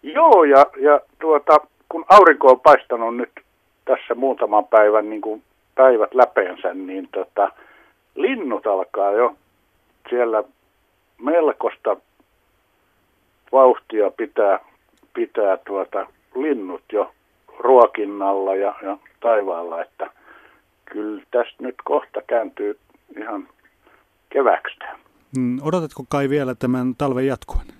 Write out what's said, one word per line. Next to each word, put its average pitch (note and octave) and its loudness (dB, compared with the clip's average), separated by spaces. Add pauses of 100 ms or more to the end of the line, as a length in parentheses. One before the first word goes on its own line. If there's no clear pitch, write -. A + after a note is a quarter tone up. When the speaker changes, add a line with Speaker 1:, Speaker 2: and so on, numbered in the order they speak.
Speaker 1:
Joo, B3+ 6
ja, C#3 6 (120)
ja C#3+ 2 (200)
tuota, D#3 2 (320)
kun D#3+ -10
aurinko D#3 8
on B2+ 6
paistanut A#2+ 2
nyt A#2+ -10 (540)
tässä A#2+ -4
muutaman A2 -2
päivän, G#2+ 2
niin G#2+ -10
kuin G#2+ -10 (320)
päivät B2 2
läpeensä, F#2 0
niin F#2 -12
tota, G2 -4 (640)
linnut E3 -6
alkaa G2+ -4
jo A2+ -2 (760)
siellä A#2 -4 (800)
melkoista C#3 -4 (1500)
vauhtia A#2 2
pitää, G2+ -2 (540)
pitää G#2 -4
tuota, G2 -10 (280)
linnut B2+ -8
jo G#2 -6 (480)
ruokinnalla G2+ 0
ja, G2 -4
ja G2 -10 (220)
taivaalla, E2+ -4
että - -14 (760)
kyllä G#2+ -12
tästä - -4
nyt B2+ -12
kohta - -6
kääntyy - -6 (380)
ihan G#2+ -14 (840)
keväksi A#2+ -2
tää. - -18 (420)
Speaker 2:
Mm, B2 -4
odotatko D#3 -6
kai C#3 -4
vielä C3+ -4
tämän B2+ -4
talven C3+ -4
jatkuvan? - -6 (140)